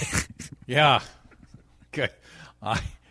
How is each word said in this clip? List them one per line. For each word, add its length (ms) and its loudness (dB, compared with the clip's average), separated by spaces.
Yeah. 320 6
Okay. 200 -2
I, 180 -4